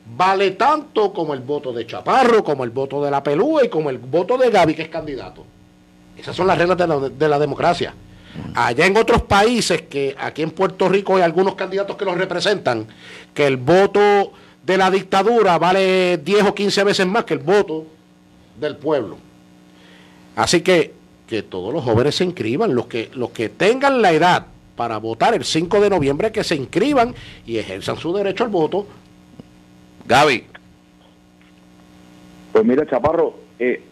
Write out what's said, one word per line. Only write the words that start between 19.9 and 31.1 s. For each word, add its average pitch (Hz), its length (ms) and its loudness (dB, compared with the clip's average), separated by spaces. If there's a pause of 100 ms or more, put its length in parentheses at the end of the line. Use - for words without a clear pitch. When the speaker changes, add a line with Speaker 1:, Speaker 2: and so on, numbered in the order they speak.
Speaker 1:
Así 165 260 2
que, 175 320 2 (320)
que 107 160 -6
todos 98 320 -8
los 156 100 -4
jóvenes 123 300 2
se 180 120 -2
inscriban, 170 500 -2
los 117 100 -2
que, 113 300 -8
los 120 160 -6
que 107 180 -6
tengan 262 540 0
la 180 80 4
edad 156 340 2 (300)
para 113 220 -6
votar 113 360 -2
el 156 100 -2
cinco 175 380 0
de 208 80 4
noviembre, 170 420 0
que 220 100 -4
se 170 140 -2
inscriban 233 580 0 (320)
y 113 120 -6
ejerzan 104 400 -8
su 165 180 -6
derecho 196 300 -2
al 240 40 -6
voto. 185 380 -2 (1200)
Speaker 2:
Gaby. 131 380 2 (2000)